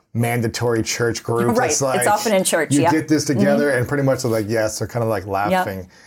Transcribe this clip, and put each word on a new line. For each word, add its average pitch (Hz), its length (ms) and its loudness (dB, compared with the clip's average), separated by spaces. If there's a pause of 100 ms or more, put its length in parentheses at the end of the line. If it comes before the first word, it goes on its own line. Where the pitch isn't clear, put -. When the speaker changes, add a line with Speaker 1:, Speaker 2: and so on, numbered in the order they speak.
(140)
Speaker 1:
mandatory 117 680 0
church 117 380 -2
group?" 120 360 0
Speaker 2:
<laughs> - 0 -
Right. 247 80 0
Speaker 1:
It's 151 100 -2
Speaker 2:
It's - 60 -2
Speaker 1:
like, 139 260 0
Speaker 2:
often 208 260 0
in 190 120 2
church, 156 280 0
Speaker 1:
you 143 100 4
Speaker 2:
yeah. 160 80 4
Speaker 1:
get 156 180 0
this 151 160 2
together, 143 420 2
Speaker 2:
Mm-hmm. 131 120 2
Speaker 1:
and 120 100 0
pretty 143 140 0
much 131 200 2
they're 120 80 0
like, 110 160 0
"Yes." 110 320 -2
They're 107 80 -4
kinda, 117 200 -4
like, 104 180 -2
Speaker 2:
Yep. 101 60 -6
Speaker 1:
laughing. 95 580 -2 (180)